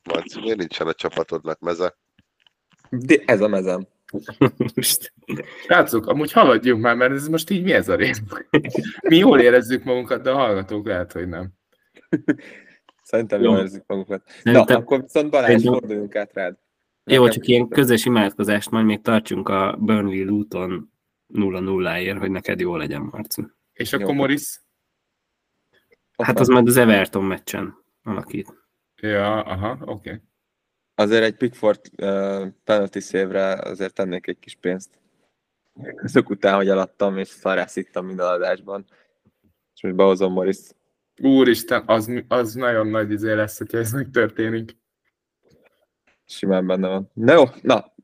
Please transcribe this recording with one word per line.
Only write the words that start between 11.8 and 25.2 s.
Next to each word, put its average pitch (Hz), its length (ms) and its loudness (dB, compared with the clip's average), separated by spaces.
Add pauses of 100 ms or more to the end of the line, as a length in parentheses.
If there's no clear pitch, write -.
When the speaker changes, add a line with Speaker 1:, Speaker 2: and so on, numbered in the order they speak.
Speaker 2:
Szerintem 110 400 -2
Speaker 3:
Jó. 113 100 6
Speaker 2:
jól 98 80 4
érzik 95 260 -8
magukat. 98 400 -8
Speaker 3:
Szerintem 120 420 6
Speaker 2:
Na, 127 80 6
akkor 127 260 -2
viszont 151 280 -2
Balázs, 135 180 2
Speaker 3:
Szerintem 120 240 4
Speaker 2:
forduljunk 107 440 -4
át 104 160 -6
rád. 92 240 -8 (480)
Speaker 3:
Jó, 127 200 6
Speaker 2:
Nekem 117 60 6
Speaker 3:
csak - 160 -4
ilyen 120 220 4
Speaker 2:
viszont - 60 -10
Speaker 3:
közös 120 300 2
imádkozást 104 680 0
majd 113 140 0
még 107 160 2
tartsunk 110 480 -2
a 98 300 -2
Burnley 101 460 -2
Luton 95 680 -6 (340)
nulla 95 340 -4
nulláért, 92 580 -4
hogy 95 120 -4
neked 92 300 -4
jó 87 160 -4
legyen, 78 340 -8
Marci. - 360 -10 (260)
Speaker 4:
És 120 200 -6
Speaker 2:
Jó. - 60 -2
Speaker 4:
akkor 101 160 -2
Morris? 139 460 -4 (1600)